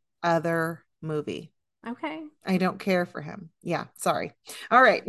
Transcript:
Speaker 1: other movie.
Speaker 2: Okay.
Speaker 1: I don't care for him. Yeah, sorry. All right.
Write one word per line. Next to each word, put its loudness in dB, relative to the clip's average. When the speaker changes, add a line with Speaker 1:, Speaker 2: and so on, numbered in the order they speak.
Speaker 1:
other 0
movie. -6
Speaker 2:
Okay. -8
Speaker 1:
I 2
don't 0
care 0
for -10
him. -14
Yeah, -4
sorry. -2
All 8
right. 6